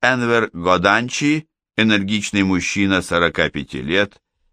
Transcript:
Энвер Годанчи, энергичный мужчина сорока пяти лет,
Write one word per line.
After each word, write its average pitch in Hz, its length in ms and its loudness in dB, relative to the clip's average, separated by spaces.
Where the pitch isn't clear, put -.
Энвер 117 500 2
Годанчи, 101 920 0
энергичный 104 680 0
мужчина 95 580 0
сорока 85 480 0
пяти 67 320 -10
лет, 90 400 -2